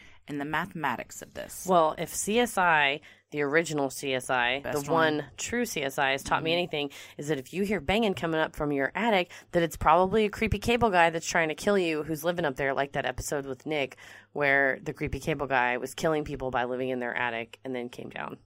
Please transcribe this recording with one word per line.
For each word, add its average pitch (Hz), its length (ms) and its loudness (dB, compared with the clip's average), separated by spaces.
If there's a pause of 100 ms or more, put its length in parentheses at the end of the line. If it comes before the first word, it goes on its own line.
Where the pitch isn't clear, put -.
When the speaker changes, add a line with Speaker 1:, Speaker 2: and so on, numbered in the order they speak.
(280)
Speaker 1:
and 143 120 -6
the 143 40 -6
mathematics 151 800 -6
of - 120 -18
this. - 340 -12
Speaker 2:
Well, 170 300 6
if 160 160 -6
C 214 260 0
S 240 180 0
I, 151 420 4 (300)
the 147 120 -2
original 147 480 2
C 135 240 -4
S 127 160 -4
I, 127 300 2
Speaker 1:
Best 143 260 -4
Speaker 2:
the 151 60 -2
Speaker 1:
one. 160 260 4
Speaker 2:
one 143 60 -6 (120)
true 240 280 -2
C 165 180 -4
S 139 160 -4
I 135 140 2
has 135 120 -2
taught - 180 0
me 160 80 -2
Speaker 1:
Mm-hmm. 170 80 2
Speaker 2:
anything, 151 320 -2 (260)
is 147 120 -6
that 151 100 0
if 127 140 -12
you 175 120 -2
hear 196 160 -2
banging 190 340 0
coming 160 260 -2
up 160 160 -2
from 147 160 -2
your 135 220 0
attic, 196 360 2 (220)
that 175 100 4
it's 160 140 -2
probably 185 480 6
a 208 60 2
creepy 214 280 0
cable 233 320 2
guy 170 200 6
that's 165 160 -4
trying 165 220 2
to 151 60 -2
kill 202 240 2
you 160 260 2
who's 151 200 -6
living 175 200 0
up 139 120 -2
there, 139 180 -2
like 139 180 -2
that 139 140 -2
episode 139 400 -4
with 131 200 -10
Nick, 147 300 -2 (360)
where 139 500 2
the 151 100 -6
creepy 143 280 -6
cable 147 260 -2
guy 123 300 2
was 123 180 -8
killing 156 300 0
people 131 260 -6
by 123 140 0
living 127 240 -4
in 127 100 -2
their 120 160 -4
attic 113 500 -4
and 131 100 -6
then 123 140 -6
came - 220 -14
down. - 360 -10